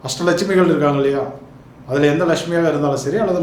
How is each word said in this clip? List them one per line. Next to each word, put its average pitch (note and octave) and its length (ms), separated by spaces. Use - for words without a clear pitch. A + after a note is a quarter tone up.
அஷ்டலட்சுமிகள் F3+ 640
இருக்காங்க C#3+ 300
இல்லையா, C#3 220
அதுல C#3+ 240
எந்த E3+ 180
லட்சுமியாக E3 420
இருந்தாலும் C#3+ 320
சரி, D#3 180
அல்லது F3+ 200